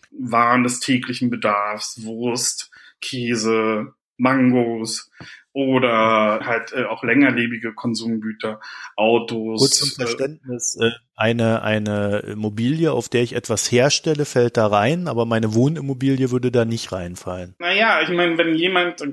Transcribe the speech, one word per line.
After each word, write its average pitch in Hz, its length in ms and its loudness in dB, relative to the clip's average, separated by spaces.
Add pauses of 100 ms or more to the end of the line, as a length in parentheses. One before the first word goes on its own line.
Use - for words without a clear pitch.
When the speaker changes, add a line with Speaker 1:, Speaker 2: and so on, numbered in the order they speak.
(120)
Speaker 1:
Waren 120 520 4
des 123 160 0
täglichen 127 500 0
Bedarfs, 107 720 -2
Wurst, 117 680 -4 (300)
Käse, 110 920 -2 (240)
Mangos 123 960 2 (420)
oder 113 920 4
halt, 117 300 -4
äh, 127 120 -2
auch 110 180 -6
längerlebige 120 680 2
Konsumgüter, 110 880 -4 (360)
Autos, 110 640 0
Speaker 2:
Kurz - 200 2
zum 143 100 -2
Speaker 1:
äh, 127 180 -6
Speaker 2:
Verständnis, 123 720 -6
äh, 113 100 2 (240)
eine, 113 480 0
eine 104 560 -2
Immobilie, 113 720 -2
auf 120 180 -2
der 123 140 2
ich 120 100 -4
etwas - 380 -4
herstelle, 143 540 2
fällt 120 320 2
da 110 100 4
rein, 123 400 2
aber 117 180 0
meine 113 300 0
Wohnimmobilie 135 760 2
würde 123 200 0
da 120 140 4
nicht 113 260 -4
reinfallen. 90 680 -8
Speaker 1:
Na 175 140 -2
ja, 196 280 4
ich 160 80 -2
meine, 175 280 2
wenn 165 180 2
jemand 175 460 0 (120)